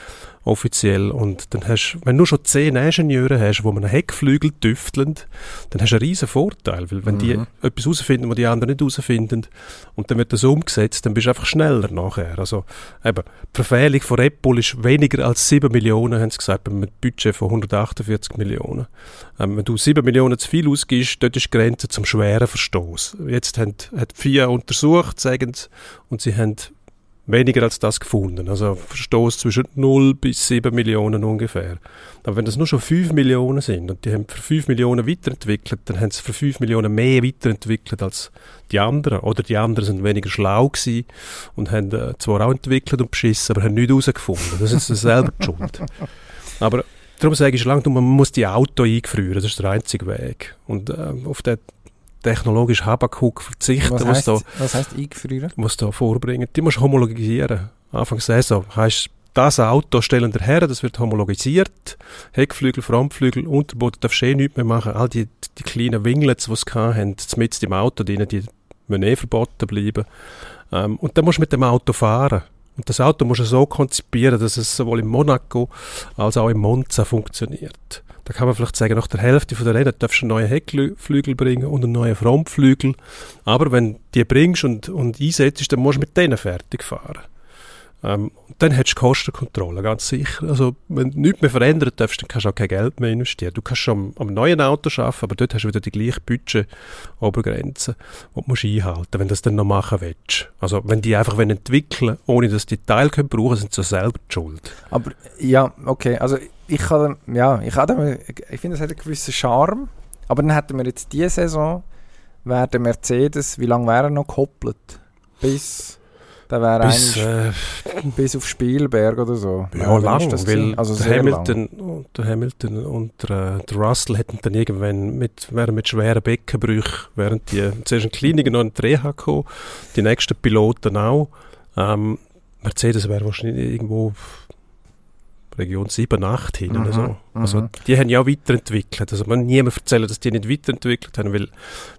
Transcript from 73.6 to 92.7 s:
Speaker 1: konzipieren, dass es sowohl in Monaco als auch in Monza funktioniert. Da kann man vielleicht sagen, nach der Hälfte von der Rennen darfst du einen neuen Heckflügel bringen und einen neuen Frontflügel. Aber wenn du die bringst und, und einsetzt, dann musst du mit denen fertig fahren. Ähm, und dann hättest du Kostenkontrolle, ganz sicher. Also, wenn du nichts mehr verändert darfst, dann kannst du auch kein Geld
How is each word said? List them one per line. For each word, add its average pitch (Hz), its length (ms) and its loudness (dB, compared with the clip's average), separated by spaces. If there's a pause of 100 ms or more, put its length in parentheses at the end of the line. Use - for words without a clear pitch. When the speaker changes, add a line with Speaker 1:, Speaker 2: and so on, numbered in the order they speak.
Speaker 1:
konzipieren, 127 720 0
dass 110 180 0
es - 180 -4
sowohl 117 260 0
in 110 60 -4
Monaco 127 640 0 (480)
als 110 200 0
auch 113 120 4
in 113 80 2
Monza 110 480 2
funktioniert. - 960 -6 (240)
Da - 80 -10
kann 123 140 0
man 123 80 2
vielleicht 117 200 -4
sagen, 107 200 2
nach 117 100 0
der - 140 -4
Hälfte 120 360 4
von 117 100 -4
der 113 100 4
Rennen 135 240 2
darfst - 220 0
du - 20 -4
einen 117 60 -2
neuen 110 180 2
Heckflügel 139 880 0
bringen 127 320 0
und 143 160 0
einen 117 100 0
neuen 117 220 2
Frontflügel. 135 800 2 (480)
Aber 127 280 2
wenn 120 220 2
du - 60 -16 (160)
die 120 100 4
bringst 165 380 4
und, 120 260 -2
und 135 320 -4
einsetzt, 143 500 0
dann 123 80 2
musst 139 180 2
du - 20 0
mit - 180 -2
denen 165 180 4
fertig - 480 -8
fahren. - 380 -12 (800)
Ähm, 101 280 -4 (160)
und - 100 -20
dann 160 140 4
hättest 127 260 2
du - 40 -4
Kostenkontrolle, 98 840 -2
ganz 110 240 -2
sicher. 143 420 -4
Also, 127 260 2 (120)
wenn 131 240 -2
du 147 80 -6
nichts 160 220 2
mehr 135 100 4
verändert 131 480 2
darfst, - 200 0
dann - 80 -12
kannst 104 180 -4
du 101 40 0
auch 98 60 -4
kein 101 120 -2
Geld 101 320 -2